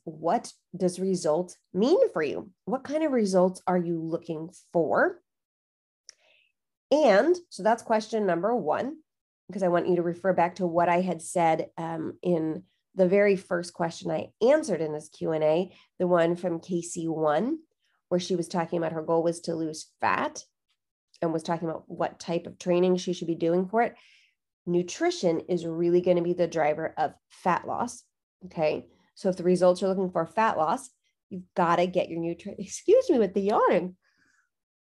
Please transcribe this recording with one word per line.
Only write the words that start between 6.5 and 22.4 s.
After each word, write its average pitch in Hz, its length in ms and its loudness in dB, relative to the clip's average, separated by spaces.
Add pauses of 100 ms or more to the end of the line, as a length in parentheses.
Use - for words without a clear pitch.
And 269 420 6 (140)
so - 160 -14
that's 226 180 2
question 214 440 -2
number 180 300 0
one, 185 420 -2 (500)
because 185 160 -6
I 180 60 2
want 175 180 2
you 175 100 4
to 175 40 0
refer 175 320 0
back 180 220 2
to 180 120 -2
what 170 220 2
I 175 120 4
had 170 200 -4
said, 165 560 0
um, 165 440 -8
in 165 420 0 (320)
the 185 120 4
very 202 280 4
first 175 380 -6
question 170 380 -6
I - 200 -6 (100)
answered 240 400 2
in 151 120 -4
this 156 160 -10
Q 170 220 -6
and 156 120 -2
A, 165 280 2 (280)
the 180 80 0
one 175 280 2
from 175 240 -4
Casey 170 480 -6
one, 160 520 0 (500)
where 180 100 2
she 180 160 -4
was 170 120 -2
talking 170 300 -2
about 165 140 -2
her 160 120 -6
goal 165 200 2
was 165 180 -2
to 165 140 -6
lose 156 360 -8 (100)
fat 165 420 -2 (800)
and 165 100 0
was 160 120 -4
talking 170 260 -4
about 156 180 -8
what 175 320 -6
type 175 280 -6